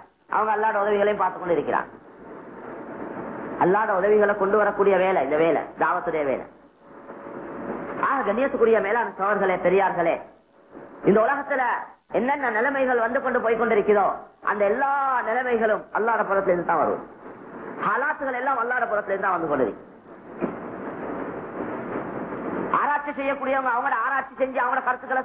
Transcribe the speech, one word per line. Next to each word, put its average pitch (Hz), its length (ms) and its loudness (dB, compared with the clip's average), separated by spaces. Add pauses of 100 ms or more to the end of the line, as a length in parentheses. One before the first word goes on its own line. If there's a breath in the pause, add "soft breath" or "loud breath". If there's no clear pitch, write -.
(360)
அவங்க 214 200 2
அல்லாஹ்வுடைய 214 300 2
உதவிகளையும் 208 380 2
பார்த்து 180 160 -2
கொண்டு 170 180 2
இருக்கிறாங்க. 98 340 -2 (1700)
அல்லாஹ்வுடைய 202 380 2
உதவிகளை 208 360 6
கொண்டு 196 240 2
வரக்கூடிய 202 360 4
வேலை 185 260 4
இந்த 147 220 0
வேலை, 156 180 2 (160)
தாவத்துடைய 165 500 0
வேலை. 113 160 -2 (1600)
ஆக 269 180 0
கண்ணியத்துக்குரிய 226 540 4
மேலான 202 380 0
சகோதரர்களே, 196 460 2
பெரியார்களே, 175 500 4 (960)
இந்த 214 160 6
உலகத்துல 277 380 0 (540)
என்னென்ன 247 320 0
நிலைமைகள் 254 540 2
வந்து 247 180 0
கொண்டு 247 200 0
போய் 226 180 2
கொண்டிருக்கிறதோ 208 460 4 (440)
அந்த 208 160 0
எல்லா 262 260 2 (360)
நிலைமைகளும் 226 560 2 (140)
அல்லாஹ்வுடைய 180 320 2
புறத்துல 196 240 2
இருந்து 175 160 0
தான் 160 120 4
வரும். 98 220 0 (840)
ஹாலாத்துகள் 262 540 -2
எல்லாம் 269 220 0
அல்லாஹ்வுடைய 240 300 -2
புறத்துல 208 220 -2
இருந்து 196 140 -2
தான் 185 100 2
வந்து 160 140 -2
கொண்டிருக்கு. 131 300 0 (3000)
ஆராய்ச்சி 285 320 -2
செய்யக்கூடியவங்க 269 600 -2
அவங்களோட 269 320 0
ஆராய்ச்சி 269 340 -2
செஞ்சு 262 220 0
அவங்களோட 254 240 0
கருத்துக்களை 254 400 -2